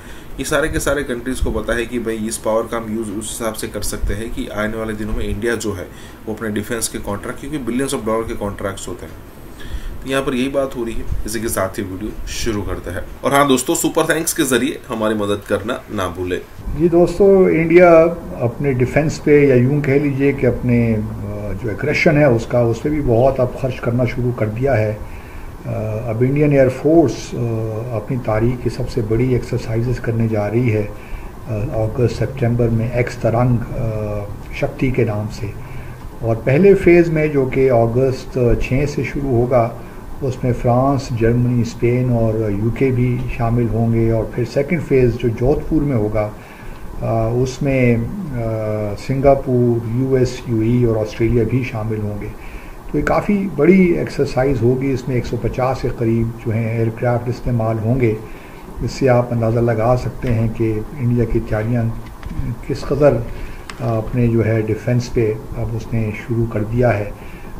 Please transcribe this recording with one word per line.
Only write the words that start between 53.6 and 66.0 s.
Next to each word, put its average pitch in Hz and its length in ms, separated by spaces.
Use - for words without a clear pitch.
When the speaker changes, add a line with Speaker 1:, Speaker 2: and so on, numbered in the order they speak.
Speaker 2:
exercise 131 680
होगी। 131 280
इसमें 127 260
एक 117 100
सौ 123 100
पचास 120 460
के 131 60
करीब 113 580
जो 117 60
हैं 113 260
aircraft 117 500
इस्तेमाल 113 500
होंगे। 113 380
इससे 120 220
आप 120 260
अंदाज़ा 117 280
लगा 117 360
सकते - 320
हैं 113 200
कि 110 220
इंडिया 120 260
की 113 160
तैयारियां 113 500
किस - 160
कदर, 143 280
अ, - 720
अपने 117 440
जो 113 140
है 110 200
defense 120 460
पे 110 240
अब 113 440
उसने 110 360